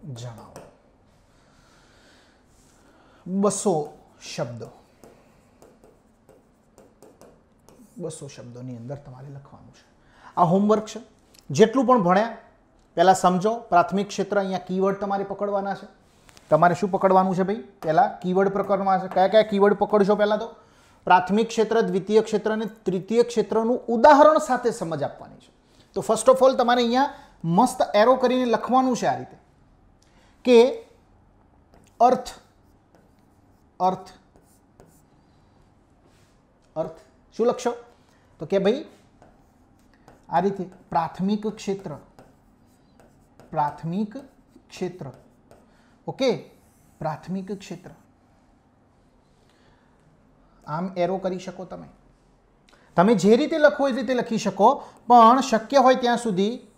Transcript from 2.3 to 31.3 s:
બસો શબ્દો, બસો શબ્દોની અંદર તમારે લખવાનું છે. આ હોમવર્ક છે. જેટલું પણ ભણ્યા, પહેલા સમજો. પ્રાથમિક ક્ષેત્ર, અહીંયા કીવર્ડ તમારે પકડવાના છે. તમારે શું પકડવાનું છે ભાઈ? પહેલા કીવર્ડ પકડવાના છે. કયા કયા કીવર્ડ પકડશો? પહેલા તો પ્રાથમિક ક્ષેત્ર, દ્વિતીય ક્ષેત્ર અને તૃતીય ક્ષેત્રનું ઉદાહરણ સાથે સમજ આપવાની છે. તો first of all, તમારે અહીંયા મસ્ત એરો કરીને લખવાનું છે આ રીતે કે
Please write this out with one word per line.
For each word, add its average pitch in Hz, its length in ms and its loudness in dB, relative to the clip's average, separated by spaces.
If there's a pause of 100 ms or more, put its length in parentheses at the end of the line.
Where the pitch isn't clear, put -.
બસો 190 680 -2 (300)
શબ્દો, 120 440 -12 (3250)
બસો 156 300 -14
શબ્દોની 123 480 -16
અંદર 120 200 -14
તમારે 131 320 -20
લખવાનું - 440 -20
છે. - 120 -20 (520)
આ 175 80 4
હોમવર્ક 208 420 2
છે. - 140 -16 (500)
જેટલું 220 360 4
પણ 247 160 4
ભણ્યા, 196 340 0 (580)
પહેલા 175 180 4
સમજો. 185 420 2
પ્રાથમિક 202 540 0
ક્ષેત્ર, 196 300 -4
અહીંયા 190 200 -4
કીવર્ડ 190 380 -2
તમારે 196 280 -6
પકડવાના 196 500 -6
છે. - 120 -18 (640)
તમારે 170 240 4
શું 190 160 -4
પકડવાનું 190 460 2
છે 185 60 -2
ભાઈ? 196 140 -4
પહેલા 165 520 -2
કીવર્ડ 185 400 -2
પકડવાના 196 500 -2
છે. 185 160 -8
કયા 185 140 2
કયા 208 140 4
કીવર્ડ 202 320 2
પકડશો? 202 420 2
પહેલા 208 200 0
તો 220 180 -8 (500)
પ્રાથમિક 190 440 2
ક્ષેત્ર, 220 320 0
દ્વિતીય 196 420 0
ક્ષેત્ર 214 280 -4
અને 220 140 -4
તૃતીય 190 580 -4
ક્ષેત્રનું 226 680 -2
ઉદાહરણ 294 500 6
સાથે 247 320 -4
સમજ 165 320 -6
આપવાની - 340 -12
છે. - 160 -20 (420)
તો 196 60 -4
first 220 280 0
of 262 140 6
all, 262 140 4
તમારે 247 240 2
અહીંયા 254 340 0 (300)
મસ્ત 196 380 0 (120)
એરો 240 220 4
કરીને 254 280 0
લખવાનું 247 520 0
છે 190 100 -4
આ 131 100 -2
રીતે 127 200 -14 (1080)
કે 247 400 4 (1160)